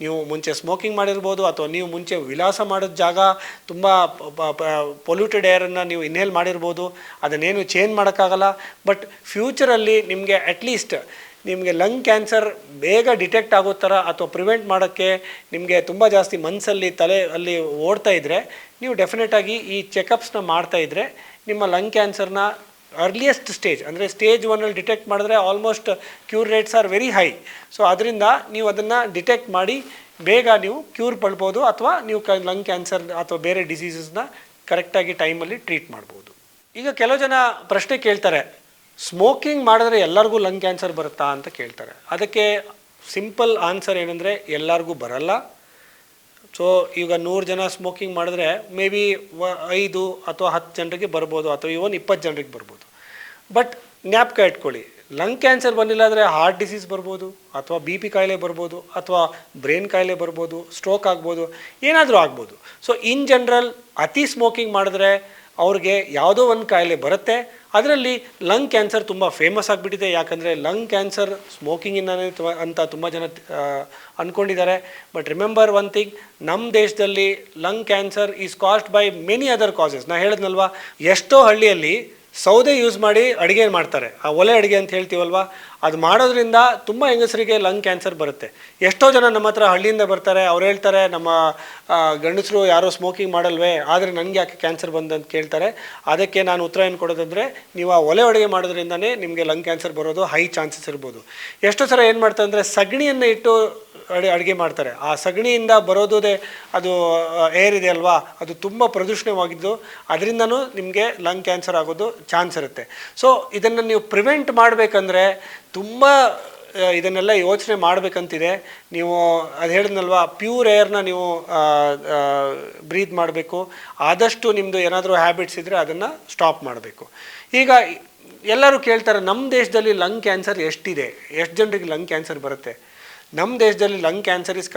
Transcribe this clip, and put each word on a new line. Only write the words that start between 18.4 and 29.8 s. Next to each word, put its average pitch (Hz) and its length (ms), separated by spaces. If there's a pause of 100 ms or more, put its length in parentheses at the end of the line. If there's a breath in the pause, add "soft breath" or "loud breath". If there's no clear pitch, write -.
ನೀವು 254 120
ಡೆಫಿನೆಟ್ 214 400
ಆಗಿ 208 220
ಈ 196 260
ಚೆಕಪ್ಸ್ನ 196 580
ಮಾಡ್ತಾ 170 380
ಇದ್ರೆ, 165 580 (120)
ನಿಮ್ಮ 208 180
ಲಂಗ್ 190 260
ಕ್ಯಾನ್ಸರ್ನ 202 460 (600)
ಅರ್ಲಿಯೆಸ್ಟ್ 226 540
ಸ್ಟೇಜ್, 151 320
ಅಂದರೆ 170 240
ಸ್ಟೇಜ್ 220 380
ಒನ್ನಲ್ಲಿ 214 280
ಡಿಟೆಕ್ಟ್ 214 340
ಮಾಡಿದ್ರೆ 202 260
almost 214 500 (460 loud breath)
cure 220 160
rates 214 260
are 220 180
very 220 200
high. 190 220 (460 loud breath)
So 208 100
ಅದರಿಂದ 208 360 (280)
ನೀವು 214 160
ಅದನ್ನು 214 460
ಡಿಟೆಕ್ಟ್ 233 360
ಮಾಡಿ 196 340 (380 loud breath)